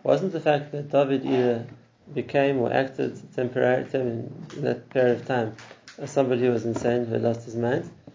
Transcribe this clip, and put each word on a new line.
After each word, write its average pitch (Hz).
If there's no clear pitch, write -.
wasn't 156
the 151
fact 147
that 147
David 139
either 123
became 139
or 120
acted 131
temporarily 127
in 120
that 127
period 123
of -
time 117
as 147
somebody 127
who 123
was 110
insane, 120
who 113
had 113
lost 113
his 113
mind. 120